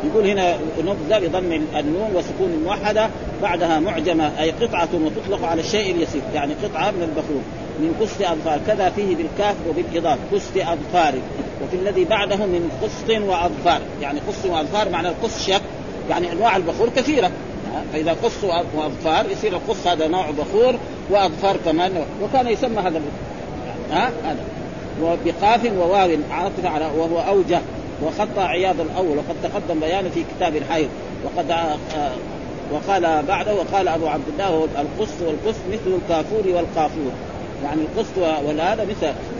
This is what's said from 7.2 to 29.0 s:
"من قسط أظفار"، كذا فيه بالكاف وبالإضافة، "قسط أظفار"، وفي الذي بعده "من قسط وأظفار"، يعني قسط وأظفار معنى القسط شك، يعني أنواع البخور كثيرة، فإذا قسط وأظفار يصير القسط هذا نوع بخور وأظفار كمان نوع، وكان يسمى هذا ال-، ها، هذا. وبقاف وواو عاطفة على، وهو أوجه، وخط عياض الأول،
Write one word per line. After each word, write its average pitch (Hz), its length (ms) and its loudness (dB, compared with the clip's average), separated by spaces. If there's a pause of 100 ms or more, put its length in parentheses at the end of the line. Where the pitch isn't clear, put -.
"من 160 220 0
قسط 202 200 -2
أظفار"، 160 460 0
كذا 202 220 4
فيه 196 260 0
بالكاف 180 400 0 (140)
وبالإضافة، 160 500 0 (140)
"قسط 190 240 0
أظفار"، 165 560 2 (500)
وفي 135 120 -6
الذي 185 300 2
بعده 202 300 2
"من 175 360 0 (120)
قسط - 260 -4
وأظفار"، 175 720 2 (200)
يعني 143 260 -4
قسط 196 180 -4
وأظفار 180 440 0
معنى 175 180 0
القسط 202 340 -2
شك، 196 200 2 (480)
يعني 170 220 0
أنواع 190 240 4
البخور 185 400 2
كثيرة، 254 360 4 (640)
فإذا 156 300 0
قسط 226 200 0 (320)
وأظفار 156 560 2
يصير 196 220 0
القسط 180 340 -2
هذا 160 200 2
نوع 180 240 2
بخور 196 440 4 (340)
وأظفار 190 560 4
كمان 170 280 4
نوع، 160 120 -2 (180)
وكان 247 240 2
يسمى 226 320 0
هذا 180 180 0
ال-، - 960 -8
ها، 220 180 2 (140)
هذا. 156 180 -4 (580)
وبقاف 170 760 2
وواو 185 320 6 (220)
عاطفة 180 380 -2
على، 156 160 0 (120)
وهو 165 220 2
أوجه، 175 400 4 (440)
وخط 202 340 -2
عياض 180 420 2
الأول، 170 380 0